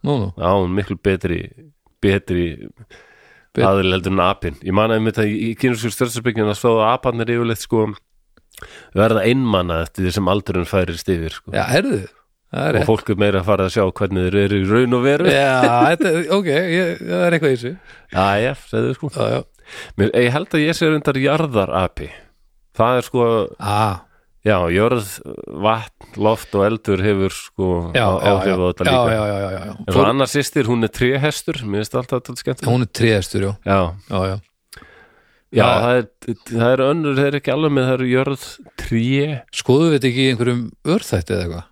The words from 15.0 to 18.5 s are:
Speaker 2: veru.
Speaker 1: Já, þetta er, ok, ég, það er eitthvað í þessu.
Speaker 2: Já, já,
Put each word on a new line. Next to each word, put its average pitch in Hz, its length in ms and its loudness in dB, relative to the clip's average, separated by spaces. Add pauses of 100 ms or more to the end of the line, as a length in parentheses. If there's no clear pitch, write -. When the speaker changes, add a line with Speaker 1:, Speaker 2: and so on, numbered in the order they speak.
Speaker 2:
veru. 147 240 2
Speaker 1:
Já, 139 220 4 (320)
þetta 170 280 2
er, 165 180 0
ok, 190 200 0
ég, 170 400 0 (100)
það 175 260 -2
er 170 120 2
eitthvað 143 160 2
í 120 60 -2
þessu. 123 140 -8 (340)
Speaker 2:
Já, 92 180 0 (120)
já, 127 160 0 (100)